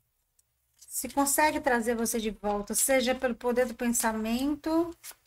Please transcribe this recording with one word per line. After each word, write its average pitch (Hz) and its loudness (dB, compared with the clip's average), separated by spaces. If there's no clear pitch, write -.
se - -8
consegue 302 2
trazer 240 0
você 233 -2
de 220 -2
volta, 208 -4
seja 262 2
pelo 254 -2
poder 247 0
do 233 -8
pensamento 247 0